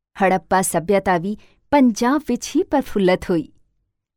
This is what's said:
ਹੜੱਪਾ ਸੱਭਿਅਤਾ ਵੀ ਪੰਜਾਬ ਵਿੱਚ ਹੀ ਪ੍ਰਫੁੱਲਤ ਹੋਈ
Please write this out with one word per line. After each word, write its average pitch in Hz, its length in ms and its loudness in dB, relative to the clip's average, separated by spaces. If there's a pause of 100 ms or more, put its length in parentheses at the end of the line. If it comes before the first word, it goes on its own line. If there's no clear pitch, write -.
(240)
ਹੜੱਪਾ 185 380 0
ਸੱਭਿਅਤਾ 185 560 0
ਵੀ 196 200 -6 (340)
ਪੰਜਾਬ 254 560 2
ਵਿੱਚ - 280 -6
ਹੀ 339 80 2
ਪ੍ਰਫੁੱਲਤ 190 680 0
ਹੋਈ 170 200 -2 (680)